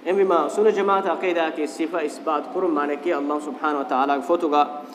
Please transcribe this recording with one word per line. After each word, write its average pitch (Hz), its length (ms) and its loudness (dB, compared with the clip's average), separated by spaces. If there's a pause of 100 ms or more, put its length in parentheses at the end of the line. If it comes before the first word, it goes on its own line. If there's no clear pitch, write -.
එම්බිමා 180 440 2
සුන 208 240 2
ජමාත 196 340 2
අකීදා 170 440 0
කි 156 160 -4
සිෆා 165 340 -4
ඉස්බාත් 147 520 -4
කුරු 185 160 0
මානේ 147 280 0
කි 170 160 -2
අල්ලාහ් 147 280 -2
සුබ්හානහු 147 440 -2
වතාලාගේ 135 420 0
ෆොතුගා, 156 400 2 (280)